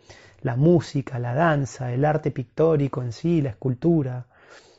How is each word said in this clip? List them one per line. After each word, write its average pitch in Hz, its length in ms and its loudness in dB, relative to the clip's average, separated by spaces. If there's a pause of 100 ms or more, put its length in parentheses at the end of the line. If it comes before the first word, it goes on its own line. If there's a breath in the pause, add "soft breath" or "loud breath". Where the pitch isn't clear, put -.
(400 soft breath)
La 123 160 -4
música, 143 640 2
la 120 140 -6
danza, 139 580 0
el 131 140 0
arte 151 260 0
pictórico 143 720 0
en 120 100 -6
sí, 165 300 0
la 139 80 -2
escultura. 131 800 -2 (520 soft breath)